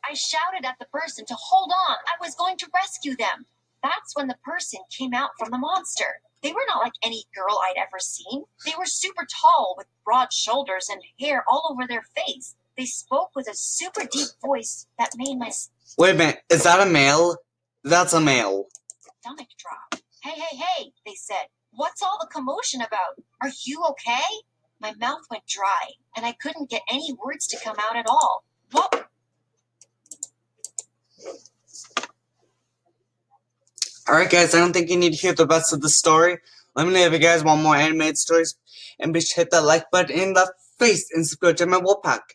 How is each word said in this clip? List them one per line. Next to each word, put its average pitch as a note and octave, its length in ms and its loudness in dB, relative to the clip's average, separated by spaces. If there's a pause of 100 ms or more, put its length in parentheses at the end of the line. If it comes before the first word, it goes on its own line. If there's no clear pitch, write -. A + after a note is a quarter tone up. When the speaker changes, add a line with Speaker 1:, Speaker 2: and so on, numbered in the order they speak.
Speaker 1:
I D4 60 -10
shouted D#4+ 500 -4
at B3+ 140 -8
the B3 80 -18
person D#4+ 400 -10
to - 120 -10
hold F#4 320 2 (180)
on. - 80 -2 (100)
I E4+ 140 -4
was E4 140 -12
going F#4 220 -4
to F4 160 -12
rescue F4+ 420 -4
them. G3+ 300 -4 (380)
That's E4+ 320 -6
when C#4+ 120 -6
the B3 180 -8
person E4 360 -10 (100)
came C4 220 -8
out B3+ 260 -2
from A3+ 120 -8
the B3+ 80 -6
monster. D#4 600 -4 (220)
They D4+ 100 -4
were C5+ 140 -4
not - 160 -2
like A#3+ 100 -6 (100)
any A3 220 -6 (100)
girl F#3+ 280 -2
I'd F#3 160 -4
ever F#3+ 200 -8
seen. B3 460 -10 (200)
They D#4 120 -6
were F#4 80 -6
super F#4 400 -6 (160)
tall C#4 360 4
with G3 100 -18 (180)
broad B3 280 2
shoulders G#3 580 -4
and G3 100 -12 (180)
hair C4+ 300 -2
all D#4 220 2
over B3 160 -8
their A#3 160 -8 (140)
face. - 380 -10 (220)
They C4 80 -8
spoke C#4+ 500 -4
with C4+ 140 -8
a G3+ 60 -14
super - 560 -6
deep C#4+ 180 -4 (140)
voice C4+ 440 -6 (120)
that A#3+ 160 -2
made C4 220 -6
my A#3+ 120 -8
s- - 220 -12 (260)
Speaker 2:
Wait F3+ 180 6
a - 20 0
minute, D#3 320 2
is E3 140 4
that F3+ 220 8
a F#3+ 40 2
male? D#3 480 4 (460)
That's E3+ 300 4
a E3 80 4
male. A2 440 2 (560)
Speaker 1:
stomach C4 360 -16
drop. - 440 -14 (220)
"Hey, C#4+ 160 -10
hey, D#4 180 -8
hey," E4 360 -6 (120)
they G3+ 100 -16
said. F#3 320 -8 (240)
"What's D4 300 -6
all G4 180 -2
the D#4+ 80 -8
commotion C#4 540 -6
about? G#3+ 380 -4 (220)
Are C4 100 -6 (120)
you D4+ 280 -8
okay?" B3+ 320 -4 (560)
My G#3+ 160 -10
mouth B3 260 -4 (100)
went A3 160 -14
dry, G3 460 -2 (220)
and A3+ 100 -8
I A#3+ 80 -4
couldn't D4+ 360 -10
get A3+ 200 -6
any C#4 240 -6
words C#4+ 360 -10
to A#3+ 100 -8
come G#3+ 200 -8
out A3 160 -2
at A#3 120 -4
all. F#3+ 360 2 (280)
What? F4 380 0 (4000)
Speaker 2:
Alright E3 200 4
guys, E3+ 260 6
I E3+ 40 8
don't F3 140 4
think E3+ 160 0
you F3+ 80 2
need F3 160 4
to D3+ 60 -6
hear F3+ 140 0
the D#3+ 140 4
rest E3 260 2
of C#3+ 80 -4
the D3+ 80 -2
story. E3+ 500 4 (360)
Let D#3 120 2
me F#3 60 2
know F#3 80 6
if E3+ 120 6
you D#3+ 60 2
guys E3 240 6
want D#3 200 4
more D#3 120 6
animated D#3 420 2
stories, E3 380 2 (440)
and D#3+ 140 -2
be E3 80 2
sure - 140 -2
to E3+ 60 2
hit E3 100 0
that E3 120 6
like D#3+ 280 4
button E3+ 280 2
in F#3+ 140 0
the F#3 200 4 (260)
face A3 340 2
and E3 140 0
subscribe E3+ 300 2
to F3 100 2
my F3+ 120 4
Wolfpack. F3+ 420 2 (140)